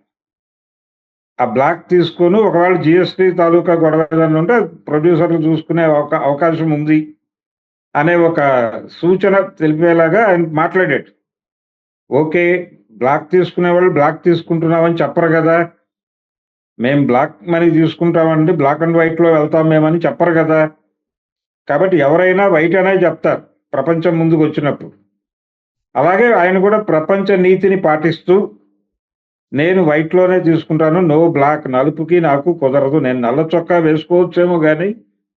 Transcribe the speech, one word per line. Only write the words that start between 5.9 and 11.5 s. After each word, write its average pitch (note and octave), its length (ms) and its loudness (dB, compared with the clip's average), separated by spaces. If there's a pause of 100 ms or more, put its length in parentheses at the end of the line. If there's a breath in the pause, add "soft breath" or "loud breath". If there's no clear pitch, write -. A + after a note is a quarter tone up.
అవకాశం D#3 480 -2
ఉంది D3+ 440 -2 (800)
అనే D#3 200 0
ఒక E3+ 240 0 (520)
సూచన F#3+ 480 0
తెలిపేలాగా E3 880 0
ఆయన E3+ 240 0
మాట్లాడాడు. D#3+ 600 -2 (1000)